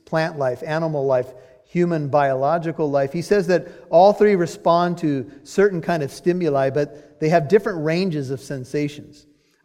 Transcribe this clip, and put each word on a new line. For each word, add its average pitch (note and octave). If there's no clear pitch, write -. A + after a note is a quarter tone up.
plant D#3+
life, B2+
animal D#3
life, B2+
human E3+
biological D3
life. C#3
He E3+
says F#3+
that E3+
all F#3
three G#3
respond F3
to C#3
certain G3
kind D#3+
of C3+
stimuli, D#3
but -
they D#3
have D#3+
different F#3
ranges D#3+
of C3
sensations. C#3+